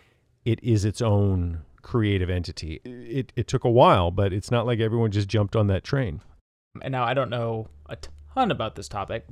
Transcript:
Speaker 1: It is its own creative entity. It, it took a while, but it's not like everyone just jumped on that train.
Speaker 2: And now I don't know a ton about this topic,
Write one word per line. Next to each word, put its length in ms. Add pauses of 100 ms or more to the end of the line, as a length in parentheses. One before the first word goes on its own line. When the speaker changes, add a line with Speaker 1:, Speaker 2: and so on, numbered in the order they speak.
(440)
Speaker 1:
It 180
is 220
its 160
own 640 (180)
creative 480
entity. 560
It, 500
it 120
took 180
a 60
while, 400
but 220
it's 180
not 160
like 120
everyone 320
just 180
jumped 280
on 120
that 160
train. 360 (640)
Speaker 2:
And 100
now 120
I 100
don't 160
know 380 (180)
a 100 (380)
ton 160
about 240
this 140
topic, 440